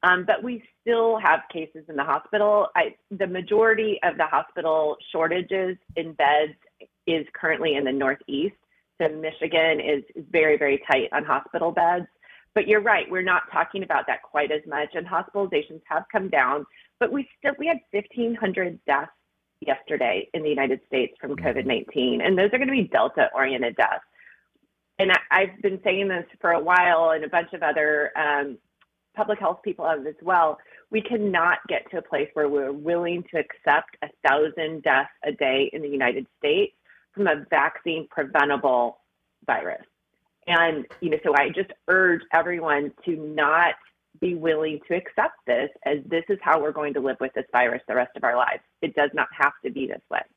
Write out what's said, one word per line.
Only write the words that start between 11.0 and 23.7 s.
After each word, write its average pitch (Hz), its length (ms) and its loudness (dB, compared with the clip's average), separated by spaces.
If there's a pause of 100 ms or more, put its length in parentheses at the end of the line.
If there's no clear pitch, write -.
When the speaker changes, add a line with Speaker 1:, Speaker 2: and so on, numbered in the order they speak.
Speaker 1:
on 151 120 -2
hospital 156 460 -2
beds. 175 360 0 (480)
But 208 140 0
you're 208 140 4
right, 202 280 2
we're 185 120 -4
not 180 280 0
talking 190 320 -2
about 151 260 -2
that - 140 -4
quite 147 300 -2
as 151 140 -2
much, 151 280 -6
and 170 120 -6
hospitalizations 180 800 -4
have 165 260 -4
come 190 160 -2
down. 139 380 0 (340)
But 240 100 0
we 277 160 -4 (120)
still, 285 200 -2
we 294 80 -4
had 330 120 0 (120)
fifteen 233 440 -4
hundred 185 500 -2
deaths 143 260 0 (500)
yesterday 120 720 -2
in 160 80 -4
the 151 80 0
United 135 360 0
States 127 320 -2
from 135 120 -10
Speaker 2:
Mm-hmm. 151 160 -4
Speaker 1:
covid 127 180 -2
nineteen, 123 560 0
and 190 180 2
those 208 140 4
are 254 60 2
gonna 269 140 0
be 262 100 2
Delta-oriented 131 960 0